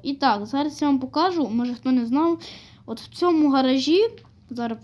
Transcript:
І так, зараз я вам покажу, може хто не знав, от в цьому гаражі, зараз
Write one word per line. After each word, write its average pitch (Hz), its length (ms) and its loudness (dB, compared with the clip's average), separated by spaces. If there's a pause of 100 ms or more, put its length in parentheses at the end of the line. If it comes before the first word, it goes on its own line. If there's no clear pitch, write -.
І 277 100 -4
так, 226 320 0
зараз 285 360 -4
я 294 60 2
вам 277 120 2
покажу, 302 500 0
може 240 260 -2
хто 262 160 -4
не 247 140 2
знав, 320 340 2 (460)
от 226 160 -10
в - 60 -18
цьому 320 440 2
гаражі, 269 500 2 (480)
зараз 233 340 -6